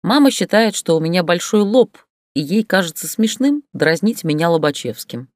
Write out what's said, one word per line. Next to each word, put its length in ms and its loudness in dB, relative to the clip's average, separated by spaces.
"Мама 280 4
считает, 440 0
что 200 0
у 40 2
меня 240 0
большой 380 0
лоб, 360 2
и 80 -2
ей 220 -2
кажется 440 -2
смешным 560 -2
дразнить 500 0
меня 260 0
Лобачевским". 880 -4